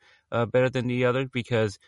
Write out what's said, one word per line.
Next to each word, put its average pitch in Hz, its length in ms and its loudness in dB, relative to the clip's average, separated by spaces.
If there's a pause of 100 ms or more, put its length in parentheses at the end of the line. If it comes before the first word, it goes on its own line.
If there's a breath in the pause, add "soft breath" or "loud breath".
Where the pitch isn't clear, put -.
(320 soft breath)
uh, 117 140 0
better 127 240 2
than 123 180 -2
the 123 180 0
other? 131 220 0
Because 110 600 -2